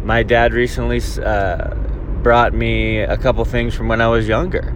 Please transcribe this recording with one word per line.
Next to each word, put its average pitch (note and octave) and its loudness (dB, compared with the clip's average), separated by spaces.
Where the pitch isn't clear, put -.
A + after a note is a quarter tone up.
my A2+ 2
dad A#2 4
recently, A#2+ 0
s-, - -4
uh, G2 -2
brought A#2+ 4
me A2 0
a G2 -2
couple A#2 0
things A#2 -2
from A2+ -4
when A2+ 0
I A2+ 4
was A2+ 2
younger. A#2+ -2